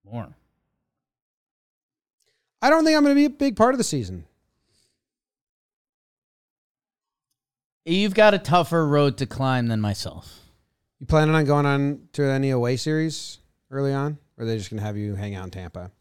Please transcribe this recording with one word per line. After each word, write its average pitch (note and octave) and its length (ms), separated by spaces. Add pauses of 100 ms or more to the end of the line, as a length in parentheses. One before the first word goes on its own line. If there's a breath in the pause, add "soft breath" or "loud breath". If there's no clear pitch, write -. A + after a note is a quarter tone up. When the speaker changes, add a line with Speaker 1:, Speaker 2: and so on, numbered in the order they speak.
Speaker 1:
More. G#2+ 320 (2250)
Speaker 2:
I B3+ 80
don't D#4+ 140
think D#4 140
I'm D4 60
gonna C#4+ 120
be C#4+ 100
a D4 40
big C#4 260
part A#3+ 180
of C4+ 40
the A#3 60
season. F#2 420 (3500)
Speaker 1:
You've F#3+ 280
got G#3+ 200
a F#3+ 60
tougher E3 460
road D3 340
to C3+ 60
climb C3 420
than A2+ 120
myself. - 600 (600)
Speaker 2:
You C3 60
planning D#3 300
on D#3 100
going D3 200
on C#3 480
to C#3+ 100
any C3+ 260
away B2 260
series D#3 640 (320)
early C#3 220
on? C#3+ 240 (200)
Or A#2 60
are A2+ 40
they A2+ 100
just G2 120
gonna G#2+ 120
have G#2 160
you G#2 180
hang G2+ 200
out F#2 100
in F#2 60
Tampa? F2+ 500